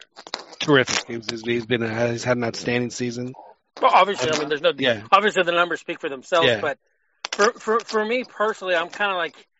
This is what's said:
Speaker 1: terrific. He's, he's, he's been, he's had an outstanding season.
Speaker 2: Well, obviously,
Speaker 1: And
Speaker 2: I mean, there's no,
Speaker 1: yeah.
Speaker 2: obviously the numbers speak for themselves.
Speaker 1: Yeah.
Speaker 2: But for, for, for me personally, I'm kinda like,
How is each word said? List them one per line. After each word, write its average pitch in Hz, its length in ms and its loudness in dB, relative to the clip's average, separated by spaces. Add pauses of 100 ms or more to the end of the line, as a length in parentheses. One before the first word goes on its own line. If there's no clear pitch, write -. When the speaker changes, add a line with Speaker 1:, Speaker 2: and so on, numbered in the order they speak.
(580)
Speaker 1:
terrific. - 480 2
He's, 117 240 -8
he's, 113 120 -8
he's 117 240 -2
been, 117 160 0 (280)
he's 117 140 -6
had 123 120 2
an 123 80 -2
outstanding 120 460 -2
season. 123 420 -6 (480)
Speaker 2:
Well, - 140 4
obviously, 190 340 4
Speaker 1:
And 156 80 0
Speaker 2:
I 151 40 -2
mean, 147 80 -4
there's 147 140 -2
no, 170 140 2
Speaker 1:
yeah. 120 260 0 (100)
Speaker 2:
obviously 196 320 4
the 170 80 0
numbers 170 280 0
speak 165 200 -10
for 165 80 -6
themselves. 139 400 2
Speaker 1:
Yeah. 110 120 2
Speaker 2:
But 160 180 -2 (520)
for, 220 220 2
for, 220 280 -2
for 214 240 -4
me 240 200 -4
personally, 202 500 -4
I'm 165 140 0
kinda 202 260 -4
like, 165 200 -4 (260)